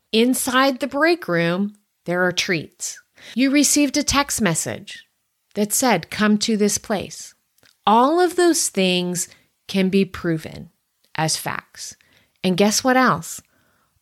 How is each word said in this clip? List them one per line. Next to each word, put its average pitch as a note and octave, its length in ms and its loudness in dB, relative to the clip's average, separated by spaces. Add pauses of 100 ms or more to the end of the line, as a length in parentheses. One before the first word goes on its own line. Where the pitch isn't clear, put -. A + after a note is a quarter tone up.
(120)
Inside B3+ 680 2
the C#4+ 60 -4
break D#4+ 420 0
room, F3 480 -2 (300)
there F3+ 160 -2
are F3+ 100 0
treats. - 680 -6 (340)
You C4 160 2
received C#4+ 460 2
a D4 60 -2
text C#4 380 -2
message E3 640 -4 (480)
that G#3 200 -2
said, G#3+ 360 0
"Come G#3 280 2
to A3 180 0
this G3+ 220 0
place." - 560 -8 (520)
All B3+ 320 4
of F4+ 180 2
those F4 340 2
things F3+ 580 -2 (400)
can F#3+ 220 0
be G3 160 2
proven E3+ 640 -6 (440)
as D#3 220 -2
facts. - 600 -10 (460)
And F#3 140 0
guess G#3 260 2
what B3+ 140 2
else? G3+ 460 0 (600)